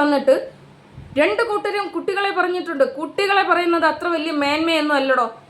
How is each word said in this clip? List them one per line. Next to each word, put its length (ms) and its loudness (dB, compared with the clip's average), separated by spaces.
വന്നിട്ട് 340 4
രണ്ട് 300 2
കൂട്ടരും 360 -2
കുട്ടികളെ 440 -2
പറഞ്ഞിട്ടുണ്ട്. 460 0
കുട്ടികളെ 520 0
പറയുന്നത് 400 2
അത്ര 240 -6
വലിയ 180 -4
മേന്മയൊന്നും 560 0
അല്ലടോ. 280 2